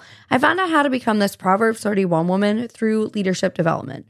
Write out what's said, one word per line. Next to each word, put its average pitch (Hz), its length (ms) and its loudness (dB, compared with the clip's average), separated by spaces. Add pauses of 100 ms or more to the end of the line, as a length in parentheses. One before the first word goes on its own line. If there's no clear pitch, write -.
(300)
I 269 60 2
found 311 240 2
out 370 80 0
how 311 140 2
to 285 80 0
become 233 300 0
this 202 140 0
Proverbs 220 460 0
thirty-one 180 480 0
woman 208 400 0
through 220 460 -2
leadership 190 400 -2
development. - 560 -2